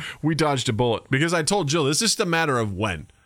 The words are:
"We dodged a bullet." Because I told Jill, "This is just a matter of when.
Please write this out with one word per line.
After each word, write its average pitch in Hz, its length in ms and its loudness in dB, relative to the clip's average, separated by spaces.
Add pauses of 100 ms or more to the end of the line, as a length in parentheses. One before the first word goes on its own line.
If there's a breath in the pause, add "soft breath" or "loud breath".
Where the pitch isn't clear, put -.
(200 loud breath)
"We 156 140 0
dodged 143 340 0
a 120 60 2
bullet." 117 360 2
Because 156 220 2
I 170 100 2
told 185 260 0
Jill, 151 160 2
"This 147 180 0
is 220 80 2
just - 100 0
a 202 60 0
matter 151 320 0
of 107 160 -2
when. 90 320 -4 (200 soft breath)